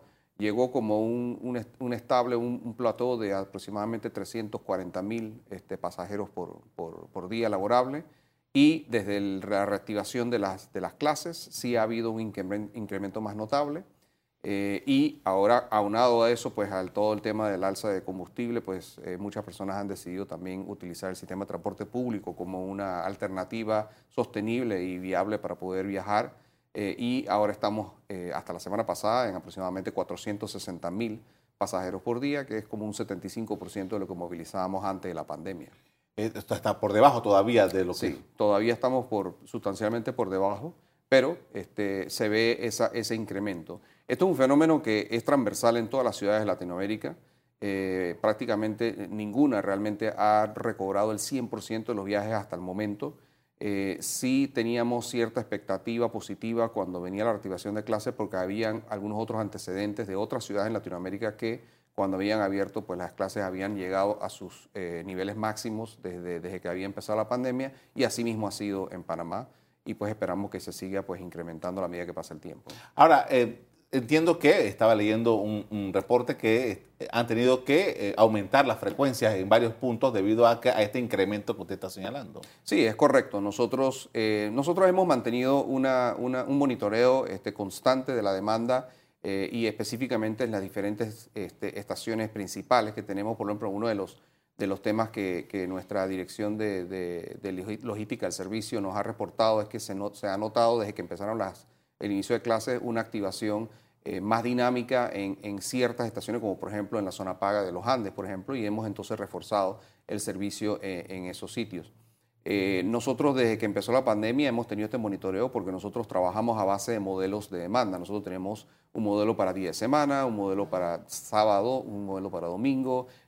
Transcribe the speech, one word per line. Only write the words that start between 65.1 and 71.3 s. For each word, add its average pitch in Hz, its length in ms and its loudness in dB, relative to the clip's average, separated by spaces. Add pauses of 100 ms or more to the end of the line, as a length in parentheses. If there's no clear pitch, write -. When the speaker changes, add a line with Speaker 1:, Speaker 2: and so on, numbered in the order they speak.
Speaker 1:
máximos 110 640 -4
desde, 87 380 -6
desde 90 180 -8
que - 80 -8
había 92 180 -4
empezado 98 320 -4
la 107 120 -2
pandemia, 127 440 -2 (220)
y 131 80 2
así 117 200 0
mismo 110 260 0
ha - 20 -4
sido 98 400 -4
en 92 100 -10
Panamá, 85 460 -6 (380)
y 113 80 -6
pues 104 180 -4
esperamos 98 400 -4
que 92 80 -8
se 90 140 -10
siga, 95 300 -6
pues, 92 180 -8
incrementando 85 580 -8